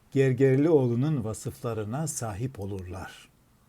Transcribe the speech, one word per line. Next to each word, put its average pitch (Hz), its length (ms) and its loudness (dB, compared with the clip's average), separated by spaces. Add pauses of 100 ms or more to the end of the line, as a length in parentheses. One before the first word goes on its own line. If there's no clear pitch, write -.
(100)
Gergerlioğlu'nun 135 1120 4
vasıflarına 110 800 -6
sahip 120 540 -8
olurlar. 95 680 -10 (400)